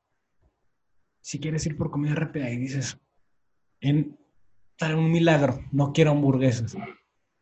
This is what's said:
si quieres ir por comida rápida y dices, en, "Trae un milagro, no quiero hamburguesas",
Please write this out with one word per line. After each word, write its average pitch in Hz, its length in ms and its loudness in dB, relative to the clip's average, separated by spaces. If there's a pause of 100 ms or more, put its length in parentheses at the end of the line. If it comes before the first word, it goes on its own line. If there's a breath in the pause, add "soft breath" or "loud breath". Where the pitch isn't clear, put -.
(1200)
si - 180 -10
quieres 156 260 -4
ir 156 120 -4
por - 140 -4
comida 147 240 -2
rápida 151 360 -6
y 120 60 -6
dices, 131 400 -6 (840)
en, 147 360 0 (600)
"Trae 160 180 -2
un 160 160 2
milagro, 160 480 4 (120)
no 139 200 2
quiero 156 200 4
hamburguesas", 131 680 2 (640)